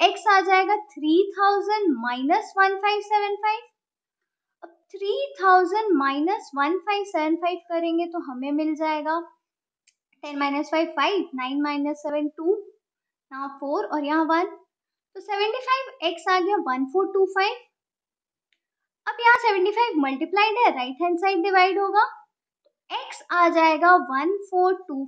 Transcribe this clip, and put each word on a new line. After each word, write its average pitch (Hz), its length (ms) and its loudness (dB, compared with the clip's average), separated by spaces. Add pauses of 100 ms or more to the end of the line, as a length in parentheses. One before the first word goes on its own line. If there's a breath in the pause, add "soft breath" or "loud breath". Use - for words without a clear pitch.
एक्स 370 260 0
आ 392 140 6
जाएगा 381 320 2 (140)
थ्री 302 260 0 (220)
थाउजेंड 403 600 2
माइनस 254 580 -2
वन 392 200 2
फ़ाइव 415 280 0
सेवन 415 320 0
फ़ाइव। 427 240 -2 (1000)
अब - 120 -20 (160)
थ्री 403 240 -4 (260)
थाउजेंड 370 560 4
माइनस 294 580 -2
वन 285 240 0
फ़ाइव 403 280 -4
सेवन 311 300 0
फ़ाइव 349 200 -2 (120)
करेंगे 330 380 -2
तो 339 120 -8 (120)
हमें 262 220 -6
मिल 311 220 0
जाएगा 311 440 -2 (1040)
टेन 294 160 -8
माइनस 285 320 -4
फ़ाइव 330 240 0
फ़ाइव, 330 400 -2
नाइन 254 260 -4
माइनस 294 380 -2
सेवन 302 300 -4
टू, 359 340 -2 (680)
यहाँ 277 280 -12
फ़ोर 302 260 -4
और 302 200 -6
यहाँ 311 200 0
वन। 330 300 0 (600)
तो 392 60 -16
सेवेंटी 415 380 -4
फ़ाइव 508 480 -4
एक्स 339 220 -6
आ 370 100 2
गया 370 160 0 (100)
वन 262 200 -2
फ़ोर 359 280 0
टू 381 140 4
फ़ाइव। 381 260 0 (1500)
अब 415 140 -8
यहाँ 466 160 6
सेवेंटी 415 340 2
फ़ाइव 453 280 0
मल्टीप्लाइड 330 580 0
है, 466 140 4
राइट 269 300 -6
हैंड 349 180 0
साइड 381 240 0
डिवाइड 381 360 2
होगा, 392 240 2 (840)
एक्स - 320 -12 (100)
आ 349 180 4
जाएगा 320 440 6 (160)
वन 294 260 -2 (140)
फ़ोर 370 240 2 (140)
टू 269 200 -8